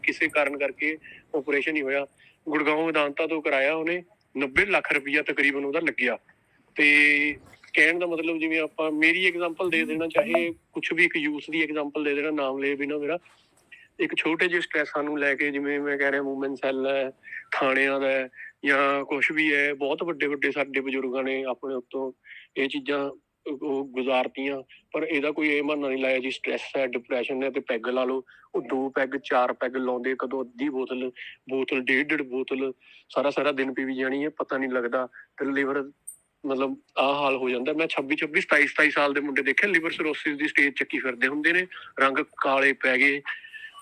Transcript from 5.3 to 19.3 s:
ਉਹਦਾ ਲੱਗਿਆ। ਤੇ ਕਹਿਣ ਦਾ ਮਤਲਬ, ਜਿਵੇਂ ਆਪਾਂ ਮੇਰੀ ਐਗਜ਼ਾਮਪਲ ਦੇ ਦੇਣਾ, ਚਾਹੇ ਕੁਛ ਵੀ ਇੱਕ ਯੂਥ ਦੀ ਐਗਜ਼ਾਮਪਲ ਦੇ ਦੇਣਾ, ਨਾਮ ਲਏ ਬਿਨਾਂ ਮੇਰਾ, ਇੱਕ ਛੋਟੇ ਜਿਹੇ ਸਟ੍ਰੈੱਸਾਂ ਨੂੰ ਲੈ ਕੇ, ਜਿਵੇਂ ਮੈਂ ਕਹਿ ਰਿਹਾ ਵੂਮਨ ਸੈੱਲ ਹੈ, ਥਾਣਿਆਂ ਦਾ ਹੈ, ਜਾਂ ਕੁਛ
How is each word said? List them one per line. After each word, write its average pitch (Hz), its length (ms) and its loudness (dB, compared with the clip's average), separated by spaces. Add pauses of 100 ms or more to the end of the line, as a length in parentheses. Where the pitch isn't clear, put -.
ਉਹਦਾ 143 140 0
ਲੱਗਿਆ। 127 380 0 (580)
ਤੇ 147 600 6 (360)
ਕਹਿਣ 165 260 6
ਦਾ 180 60 2
ਮਤਲਬ, 165 320 -2
ਜਿਵੇਂ 160 220 0
ਆਪਾਂ 156 320 -2
ਮੇਰੀ 165 360 4
ਐਗਜ਼ਾਮਪਲ 175 420 -2
ਦੇ 160 160 2
ਦੇਣਾ, 160 220 -2
ਚਾਹੇ 165 460 2 (200)
ਕੁਛ 165 200 -4
ਵੀ 170 120 4
ਇੱਕ 165 100 -2
ਯੂਥ 147 360 -2
ਦੀ 160 120 0
ਐਗਜ਼ਾਮਪਲ 151 400 -4
ਦੇ 143 120 0
ਦੇਣਾ, 147 160 -2
ਨਾਮ 135 260 -2
ਲਏ 139 180 0
ਬਿਨਾਂ 143 240 -4
ਮੇਰਾ, 147 180 -2 (840)
ਇੱਕ 165 180 0
ਛੋਟੇ 165 300 2
ਜਿਹੇ 170 140 0
ਸਟ੍ਰੈੱਸਾਂ 151 420 -2
ਨੂੰ 147 160 -4
ਲੈ 143 160 2
ਕੇ, 147 160 0
ਜਿਵੇਂ 143 280 -2
ਮੈਂ 143 180 -2
ਕਹਿ 139 140 2
ਰਿਹਾ 143 100 0
ਵੂਮਨ 135 340 -4
ਸੈੱਲ 131 320 -2
ਹੈ, 135 240 0 (400)
ਥਾਣਿਆਂ 135 480 2
ਦਾ 135 80 0
ਹੈ, 131 220 0 (360)
ਜਾਂ 139 400 4
ਕੁਛ 139 260 -2